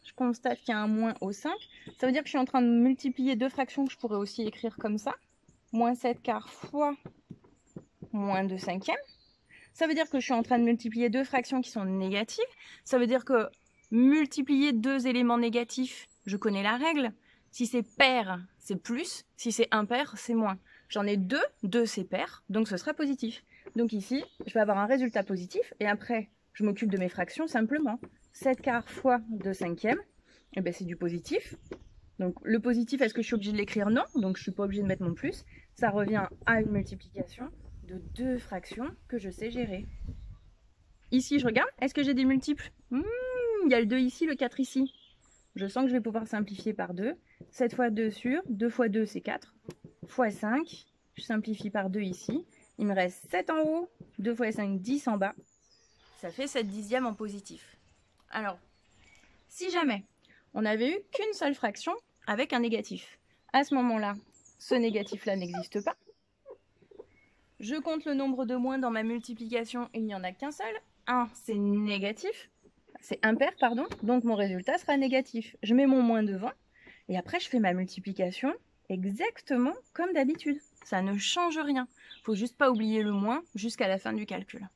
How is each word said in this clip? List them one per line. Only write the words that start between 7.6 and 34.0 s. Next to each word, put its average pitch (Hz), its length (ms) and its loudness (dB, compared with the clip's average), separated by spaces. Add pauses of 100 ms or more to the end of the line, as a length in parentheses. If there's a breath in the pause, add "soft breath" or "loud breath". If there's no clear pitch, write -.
moins 196 320 0
deux 185 120 -2
cinquièmes. 190 380 -2 (760 loud breath)
Ça 330 140 2
veut 311 60 2
dire 320 160 2
que 262 120 2
je - 20 -6
suis 262 100 0
en 233 100 2
train 240 140 2
de 233 60 6
multiplier 233 460 2
deux 262 160 2
fractions 254 360 0
qui - 80 -6
sont 208 140 -4
négatives. 190 600 -2 (420 loud breath)
Ça 262 120 2
veut 240 100 6
dire 254 180 2
que 240 240 2 (420)
multiplier 277 840 6
deux 247 320 2
éléments 240 320 4
négatifs, 240 720 -2 (180)
je 196 120 -2
connais 196 260 0
la 214 140 2
règle. 285 340 2 (400 soft breath)
Si 240 160 -2
c'est 240 160 0
pair, 226 560 2 (180)
c'est - 240 -6
plus. 294 440 -6 (100)
Si 233 160 -4
c'est 226 200 4
impair, 226 460 0
c'est - 160 -4
moins. 208 240 0 (320 soft breath)
J'en 202 160 0
ai 202 120 2
deux, 196 260 0 (180)
deux, 226 240 2
c'est 202 180 -4
pair, - 460 -6
donc 220 180 2
ce 185 100 -4
sera 294 160 -4
positif. 277 500 -2 (320 loud breath)
Donc 226 180 2
ici, 240 300 -2 (240)
je 196 60 -12
vais 226 80 4
avoir 208 160 4
un 208 100 2
résultat 247 360 2
positif, 196 560 -4
et 214 80 0
après, 214 420 -2 (240)
je 208 100 -2
m'occupe 208 280 0
de 196 60 0
mes 180 120 0
fractions 202 380 -4
simplement. 240 520 0 (320 loud breath)
Sept 262 300 0
quarts 240 280 -2
fois 247 300 2 (100)
deux 190 240 -4
cinquièmes, 196 480 0 (540 soft breath)
eh 190 60 -2
ben, 175 100 0
c'est 185 140 -8
du 175 100 -6
positif. 175 600 -4 (640)
Donc 185 240 -2
le 220 160 2
positif, 240 420 2
est-ce 220 120 2
que 233 80 -2
je 220 60 -2
suis 240 80 0
obligée 208 160 -2
de 214 60 0
l'écrire ? 202 320 0
Non, 254 140 4 (120)